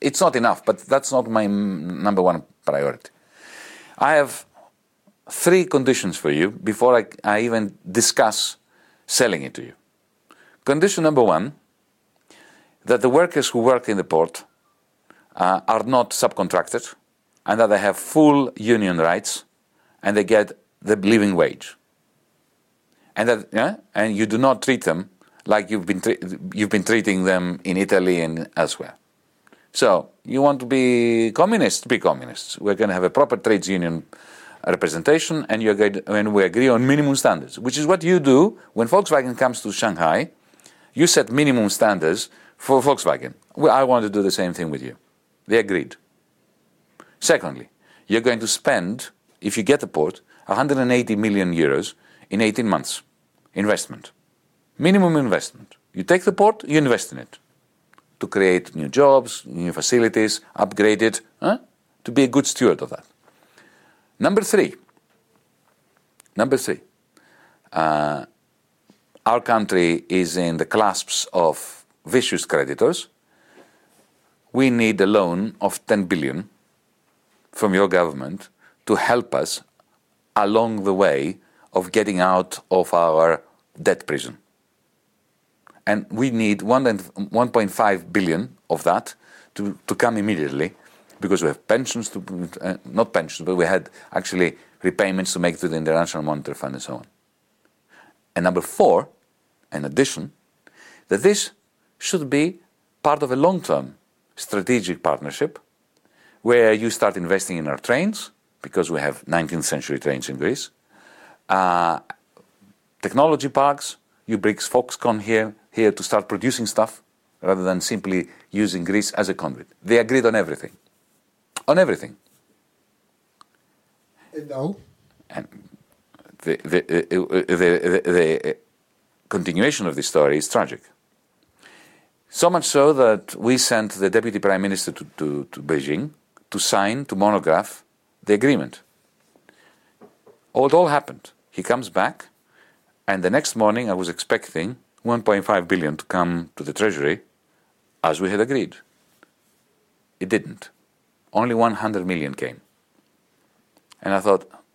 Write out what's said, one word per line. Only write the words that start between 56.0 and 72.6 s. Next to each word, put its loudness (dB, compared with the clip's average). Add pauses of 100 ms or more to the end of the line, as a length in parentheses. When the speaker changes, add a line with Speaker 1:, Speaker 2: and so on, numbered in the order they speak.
Speaker 1:
take 2
the 2
port, 2
you 0
invest 0
in -16
it. -20 (800)
To -6
create 0
new -8
jobs, 2
new -6
facilities, 0 (140)
upgrade 2
it, 0 (180)
huh? 0 (460)
To -8
be 4
a 4
good 2
steward 2
of -10
that. -14 (1120)
Number 2
three. 2 (1600)
Number 0
three. -6 (920)
Uh, -2 (1000)
our 2
country 2
is -2
in -2
the -2
clasps -2
of -2 (200)
vicious -2
creditors. -2 (1400)